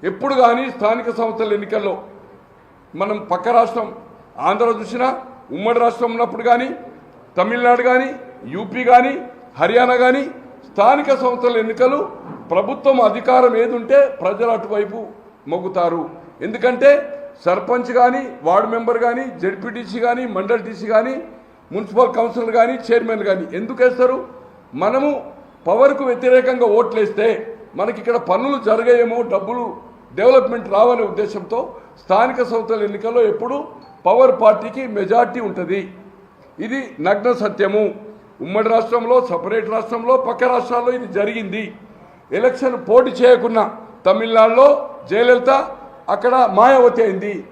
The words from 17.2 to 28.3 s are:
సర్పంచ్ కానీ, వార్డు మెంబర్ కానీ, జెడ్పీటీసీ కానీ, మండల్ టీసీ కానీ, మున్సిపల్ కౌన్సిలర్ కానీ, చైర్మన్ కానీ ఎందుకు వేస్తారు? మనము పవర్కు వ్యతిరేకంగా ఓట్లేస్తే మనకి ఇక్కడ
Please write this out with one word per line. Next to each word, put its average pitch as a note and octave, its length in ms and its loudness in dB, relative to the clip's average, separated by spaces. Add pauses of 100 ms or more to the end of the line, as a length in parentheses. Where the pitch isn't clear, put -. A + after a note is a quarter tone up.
సర్పంచ్ A#3 540 -2
కానీ, B3+ 220 4 (260)
వార్డు G3+ 280 2
మెంబర్ A#3 300 -2
కానీ, A#3+ 200 -2 (180)
జెడ్పీటీసీ G3 640 -8
కానీ, A#3+ 180 -2 (100)
మండల్ G3+ 320 -2
టీసీ G#3 280 -12
కానీ, A#3+ 200 2 (580)
మున్సిపల్ G#3+ 440 0
కౌన్సిలర్ A3+ 420 -2
కానీ, A#3 160 2 (120)
చైర్మన్ A3+ 420 0
కానీ F#3 160 -2 (140)
ఎందుకు A#3 260 -6
వేస్తారు? B3+ 340 2 (640)
మనము C4+ 280 0 (580)
పవర్కు C4+ 420 4
వ్యతిరేకంగా B3 560 2 (120)
ఓట్లేస్తే A3 500 0 (500)
మనకి A3+ 240 -4
ఇక్కడ A#3 160 0 (120)